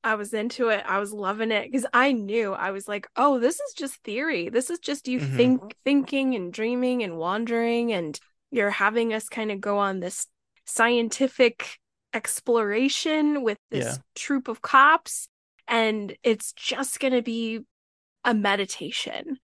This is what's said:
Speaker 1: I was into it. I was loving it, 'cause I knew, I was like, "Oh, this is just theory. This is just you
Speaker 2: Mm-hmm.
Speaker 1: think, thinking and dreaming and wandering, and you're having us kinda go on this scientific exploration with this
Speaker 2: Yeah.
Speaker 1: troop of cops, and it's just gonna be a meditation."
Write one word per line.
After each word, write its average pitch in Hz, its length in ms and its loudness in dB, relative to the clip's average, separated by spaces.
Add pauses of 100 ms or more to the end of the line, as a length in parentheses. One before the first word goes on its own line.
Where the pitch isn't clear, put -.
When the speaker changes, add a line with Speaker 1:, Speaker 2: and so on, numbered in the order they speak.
Speaker 1:
I 220 100 2
was 208 180 -6
into 233 360 0
it. 214 180 2
I 196 140 0
was 202 120 -6
loving 214 380 -2
it, 208 220 -2
'cause 247 200 0
I 262 200 6
knew, 214 420 0
I 190 160 -4
was 196 180 -8
like, 208 280 -8
"Oh, 269 240 4
this 277 200 2
is 571 160 -10
just 285 280 -8
theory. 220 440 -2
This 233 220 -2
is 349 80 -6
just 285 300 -6
you 254 100 0
Speaker 2:
Mm-hmm. 135 180 -2
Speaker 1:
think, 254 380 4 (100)
thinking 269 520 2
and 180 160 -6
dreaming 247 500 0
and 170 160 -6
wandering, 233 720 0
and 170 260 -4 (320)
you're 208 200 2
having 220 420 2
us 220 160 -4
kinda 214 280 -4
go 202 220 -2
on 196 220 0
this 180 260 -6 (380)
scientific 240 1120 2 (360)
exploration 262 1300 0
with 214 160 0 (120)
this 131 160 -2
Speaker 2:
Yeah. 127 100 -4 (180)
Speaker 1:
troop 262 340 -4
of 233 140 -8
cops, 294 680 4 (380)
and 214 560 0
it's 220 300 0
just - 480 -6
gonna 254 220 2
be 226 380 -4 (640)
a 240 100 4
meditation." 202 1120 -2